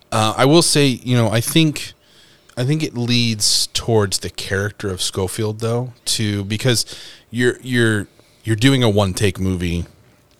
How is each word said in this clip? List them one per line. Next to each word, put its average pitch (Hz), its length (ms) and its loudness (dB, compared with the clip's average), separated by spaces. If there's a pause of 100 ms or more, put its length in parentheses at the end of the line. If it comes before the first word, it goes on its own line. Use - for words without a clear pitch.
(120)
Uh, 110 260 0
I 123 80 4
will 160 160 6
say, 143 240 2
you 123 320 0
know, 110 140 2
I 113 100 0
think, - 520 0 (600)
I 127 80 -2
think 151 200 0
it - 120 -6
leads 120 800 0
towards 104 460 0
the 95 100 -8
character 101 640 -6
of 90 100 -6
Schofield, 107 600 -4
though, 120 320 -4 (120)
too, 104 380 -2
because 110 420 0 (460)
you're, 123 320 0
you're, 113 440 2 (360)
you're 110 120 -2
doing 131 280 4
a 113 60 4
one-take 98 500 0
movie. 87 480 -2 (520)